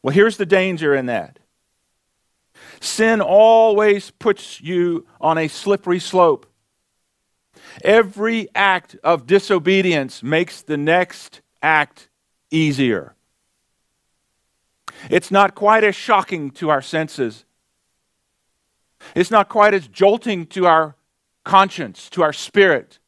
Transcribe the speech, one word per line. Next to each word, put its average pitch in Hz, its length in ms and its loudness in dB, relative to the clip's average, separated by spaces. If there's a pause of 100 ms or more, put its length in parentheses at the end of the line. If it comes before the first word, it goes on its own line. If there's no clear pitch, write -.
Well, 135 120 -6
here's 208 240 2
the 202 80 -6
danger 170 500 0
in 127 120 -4
that. 92 320 -8 (1400)
Sin 220 400 -2
always 214 920 4
puts - 500 -6
you 175 440 -4 (140)
on 160 180 0
a 160 120 -4
slippery 196 500 -4
slope. 170 460 0 (1400)
Every 214 720 0
act 190 480 -2
of 147 240 -2
disobedience 180 960 -2
makes 156 380 -4
the 151 160 -6
next 165 640 -4 (200)
act 151 460 -2 (420)
easier. 131 640 -2 (2000)
It's - 220 -2
not 196 220 2
quite 214 300 2
as 202 120 0
shocking 185 560 -4
to 156 180 -8
our 139 120 0
senses. 135 600 -8 (1700)
It's 175 160 -2
not 208 180 2
quite 208 240 2
as 160 160 -6
jolting 196 580 -2
to 185 180 -4
our 160 300 2 (480)
conscience, 185 680 -2
to 180 120 -2
our 151 80 0
spirit. - 760 -2